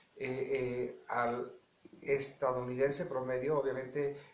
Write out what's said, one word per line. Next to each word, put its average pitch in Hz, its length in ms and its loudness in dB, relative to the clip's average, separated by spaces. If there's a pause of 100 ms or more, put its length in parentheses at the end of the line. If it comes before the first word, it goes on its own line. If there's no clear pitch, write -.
(180)
eh, 127 920 -2
al 120 440 0 (500)
estadounidense 135 1040 0
promedio, 127 520 0
obviamente, 139 600 0 (160)